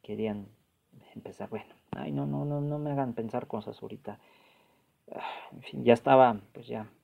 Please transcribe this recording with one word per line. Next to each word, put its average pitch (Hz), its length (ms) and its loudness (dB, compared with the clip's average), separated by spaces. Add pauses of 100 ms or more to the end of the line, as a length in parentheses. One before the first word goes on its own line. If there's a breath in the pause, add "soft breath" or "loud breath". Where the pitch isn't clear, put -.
querían 104 460 -6 (680)
empezar. - 360 -12
Bueno, 107 160 -10 (280)
ay, - 160 -8
no, 143 140 -2
no, 143 220 -2
no, 147 160 -2
no 147 160 -2
me 147 140 -4
hagan 139 200 0
pensar 117 340 -4
cosas 110 360 -8
ahorita. 104 360 -12 (960 soft breath)
Ah, - 60 -10 (320 loud breath)
en - 80 -18
fin, 127 240 -10
ya 120 80 10
estaba, 123 480 8 (140)
pues 117 140 -16
ya 113 180 -8 (180)